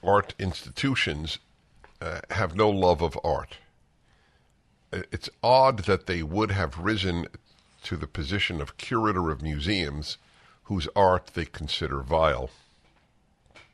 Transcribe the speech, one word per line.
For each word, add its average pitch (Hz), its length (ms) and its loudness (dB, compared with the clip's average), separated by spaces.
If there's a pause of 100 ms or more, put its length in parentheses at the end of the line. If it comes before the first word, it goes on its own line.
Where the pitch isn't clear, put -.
art 98 360 2
institutions, 90 1000 -4 (640)
uh, 82 180 -8 (100)
have 87 240 -2
no 107 140 4
love 90 320 4
of 80 240 -2
art. - 320 -2 (1400)
It's - 380 -8 (120)
odd 127 420 6
that 95 220 2
they 87 160 -2
would 101 280 0
have 90 280 -2
risen 92 480 0 (580)
to - 120 -6
the 76 100 -8
position 87 540 -4
of 71 160 -10
curator 104 540 0
of 76 120 -6
museums 76 760 -4 (460)
whose 92 300 -4
art 92 400 4
they 85 120 -4
consider 71 540 -6
vile. 69 500 2 (1200)